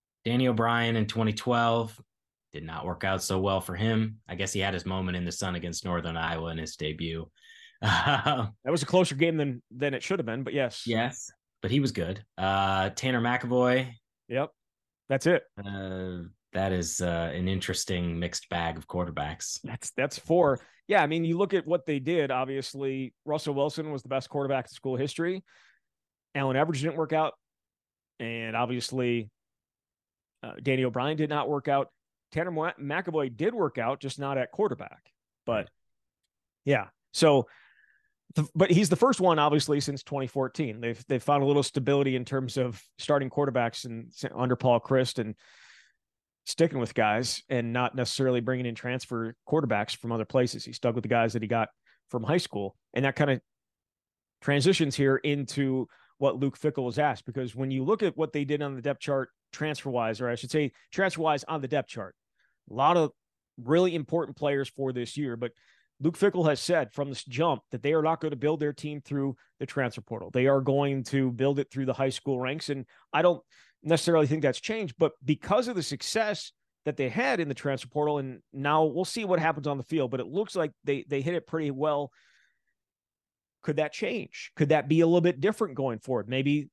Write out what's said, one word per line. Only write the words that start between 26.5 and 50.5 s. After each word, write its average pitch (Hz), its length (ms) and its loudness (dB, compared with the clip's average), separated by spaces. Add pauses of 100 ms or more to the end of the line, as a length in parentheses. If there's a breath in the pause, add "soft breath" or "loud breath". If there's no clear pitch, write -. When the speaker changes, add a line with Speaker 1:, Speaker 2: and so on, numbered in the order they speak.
Speaker 2:
Everidge 147 260 2
didn't 151 160 -2
work 156 160 -2
out. 156 200 0 (840)
And 117 360 -6
obviously, 120 760 0 (1120)
uh, - 120 -12 (100)
Danny 131 200 2
O'Brien 127 340 -2
did 151 120 0
not 147 200 0
work 143 180 -2
out. 139 220 2 (420)
Tanner 175 200 -4
Mo-, 160 300 -2
McAvoy 143 560 -2
did 196 160 0
work 190 240 -2
out, 127 220 -2
just 139 200 -8
not 139 180 -2
at 127 140 -2
quarterback. - 600 -4 (340)
But, 117 100 0
Speaker 1:
Right. 104 140 -4 (960)
Speaker 2:
yeah. 123 200 2 (280)
So, 143 340 6 (880 soft breath)
the, 151 180 2
but 190 160 4
he's 180 200 6
the 165 80 4
first 247 240 4
one, 170 180 4
obviously, 147 400 4
since 139 240 -6
twenty 135 240 -4
fourteen. 127 540 -4
They've, 117 260 -4
they've 131 160 0
found 143 200 4
a - 20 4
little 143 180 6
stability 139 540 2
in 123 80 -4
terms 131 320 -4
of 123 260 -4 (160)
starting 143 300 2
quarterbacks 123 560 0
and 117 240 -12
s-, - 260 -8
under 123 220 2
Paul 120 240 6
Chryst 131 360 2
and 110 160 -4 (1120 soft breath)
sticking 151 320 0
with 120 160 -2
guys 113 560 0
and 120 220 -2
not 123 240 -2
necessarily 127 460 0
bringing 127 240 -2
in 117 100 -6
transfer 123 580 -6 (140)
quarterbacks 113 480 0
from 117 160 -8
other 113 140 -2
places. 123 400 0